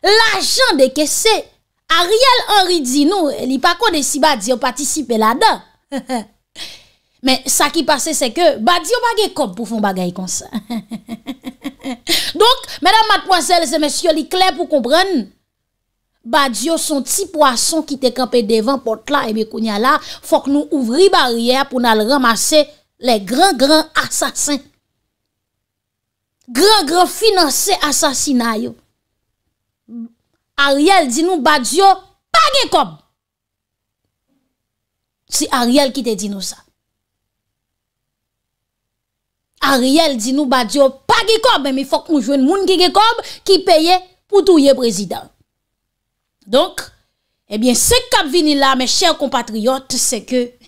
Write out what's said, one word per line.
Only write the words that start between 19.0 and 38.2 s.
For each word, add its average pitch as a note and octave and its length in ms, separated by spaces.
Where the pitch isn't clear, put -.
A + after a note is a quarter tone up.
la, C#4+ 160
e A3 80
byen, A3 160
kounye A3 240
a G3+ 80
la, C4+ 160
fòk - 560
nou D4 160
ouvri C#4 400
baryè B3+ 600
pou B3+ 120
n A#3+ 80
al G#3+ 160
ranmase C4 560
lè A#3 240
gran, C#4 320
gran D#4 300
asasen. C#4+ 580
Gran, F4 400
gran F4 240
finanse F#4 640
asasina B3+ 760
yo. - 140
Ariel D4 480
di D4 160
nou, F4+ 160
Badio, D4+ 480
pa E5 140
gen G#4+ 100
kòb. E3+ 240
Se - 260
Ariel B3+ 380
ki C4 100
te A#3 80
di G3+ 160
nou F#3+ 160
sa. - 160